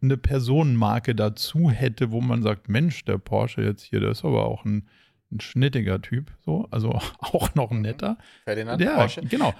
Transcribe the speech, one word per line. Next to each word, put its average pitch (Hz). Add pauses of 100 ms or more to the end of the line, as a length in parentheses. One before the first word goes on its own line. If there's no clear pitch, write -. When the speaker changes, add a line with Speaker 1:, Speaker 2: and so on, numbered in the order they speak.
Speaker 1:
eine 131
Personenmarke 123
dazu 107
hätte, 120
wo 113
man 120
sagt, 107
Mensch, 135
der 98
Porsche 110
jetzt 104
hier, -
der 101
ist 110
aber 113
auch 113
ein 104 (420)
ein 107
schnittiger 123
Typ, 131 (120)
so, 190
also 110
<laughs> -
auch -
noch 131
ein 120
Speaker 2:
Mhm. 107
Speaker 1:
netter. 202 (260)
Speaker 2:
Ferdinand 110
Speaker 1:
Ja, 254
Speaker 2:
Porsche? 113
Speaker 1:
genau. 226